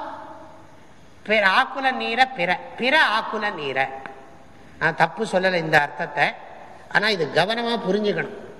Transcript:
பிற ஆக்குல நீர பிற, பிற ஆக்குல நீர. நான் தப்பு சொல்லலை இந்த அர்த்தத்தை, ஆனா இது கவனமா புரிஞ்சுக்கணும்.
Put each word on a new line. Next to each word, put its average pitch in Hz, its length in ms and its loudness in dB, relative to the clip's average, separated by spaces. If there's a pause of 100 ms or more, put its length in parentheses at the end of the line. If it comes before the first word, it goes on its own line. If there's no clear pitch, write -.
(1200)
பிற 214 260 2
ஆக்குல 262 440 2
நீர 226 280 -2 (160)
பிற, 175 140 0 (260)
பிற 254 180 2 (140)
ஆக்குல 214 360 -2 (100)
நீர. 139 240 -4 (1000)
நான் 160 180 0
தப்பு 170 280 0
சொல்லலை 185 300 2
இந்த 160 260 2
அர்த்தத்தை, 147 460 -2 (680)
ஆனா 190 160 2
இது 190 160 0 (100)
கவனமா 233 420 2
புரிஞ்சுக்கணும். 190 600 -2 (220)